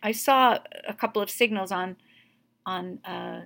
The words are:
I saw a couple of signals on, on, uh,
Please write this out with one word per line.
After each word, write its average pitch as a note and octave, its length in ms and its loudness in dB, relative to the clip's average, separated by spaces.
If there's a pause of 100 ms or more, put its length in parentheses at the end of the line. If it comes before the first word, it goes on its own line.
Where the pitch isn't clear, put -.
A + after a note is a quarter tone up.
I G#3+ 120 -2
saw B3+ 460 6 (280)
a G#3+ 60 -6
couple G#3 280 -2
of G3+ 80 -4
signals G3+ 440 0
on, F#3 240 -4 (680)
on, F3+ 380 -6
uh, F3+ 420 -8